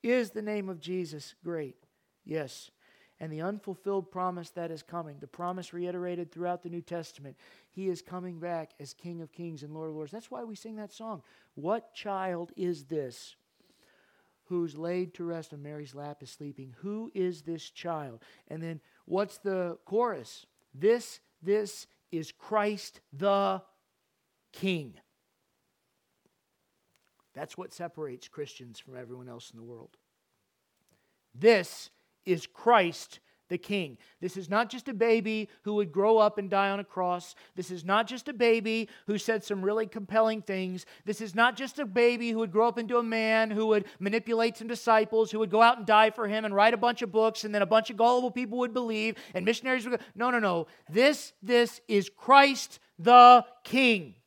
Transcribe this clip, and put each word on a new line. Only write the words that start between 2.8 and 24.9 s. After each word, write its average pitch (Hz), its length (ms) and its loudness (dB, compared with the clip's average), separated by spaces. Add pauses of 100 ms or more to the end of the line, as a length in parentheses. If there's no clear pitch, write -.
And 156 120 -12
the 156 80 -10
unfulfilled 196 680 -6
promise 180 400 -6
that 170 220 -10
is 151 100 -14
coming, 156 380 -12
the 139 80 -18
promise 175 440 -10
reiterated 175 600 -8
throughout 175 320 -8
the 175 40 -12
New 170 140 -10
Testament, 151 540 -14 (340)
he 190 180 -8
is 175 140 -6
coming 180 380 -12
back 170 400 -8
as 143 140 -16
King 170 280 -14
of 160 80 -16
Kings 165 320 -14
and 147 100 -16
Lord 160 180 -12
of 156 40 -12
Lords. 156 160 -12
That's 220 200 -18
why 254 120 -12
we 226 140 -14
sing 220 200 -16
that 214 160 -14
song, 220 300 -14 (320)
"What 202 400 -6
child 190 640 -8
is 170 300 -6
this 139 500 -10 (1120)
who's 170 300 -4
laid 175 380 -6
to 175 100 -12
rest 165 280 -10
on 143 100 -16
Mary's 147 320 -14
lap 147 260 -14
is 131 120 -20
sleeping? 139 480 -16
Who 208 340 -10
is 180 280 -4
this 160 280 -10
child?" 147 540 -10 (240)
And 160 120 -12
then 165 200 -10 (240)
what's 196 340 -4
the 185 460 -4
chorus? 202 600 -4 (300)
"This, 220 460 0 (200)
this 202 460 -4 (240)
is 160 220 -8
Christ 208 680 -4 (120)
the 196 500 0 (880)
King." 165 480 -4 (2250)